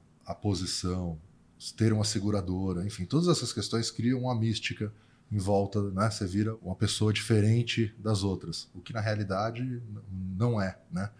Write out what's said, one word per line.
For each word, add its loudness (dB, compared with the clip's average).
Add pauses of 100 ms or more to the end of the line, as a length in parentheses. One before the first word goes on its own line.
(240)
a -8
posição, -2 (580)
ter 4
uma 4
seguradora, 0
enfim, -4
todas 2
essas 2
questões -2
criam 0
uma 0
mística -2 (380)
em 2
volta, 2
né? 2
Você -4
vira 0
uma -6
pessoa 2
diferente 4
das 0
outras, -4
o -12
que, -14
na -2
realidade, -2
n-, -6 (560)
não 2
é, -2 (140)
né? -4 (100)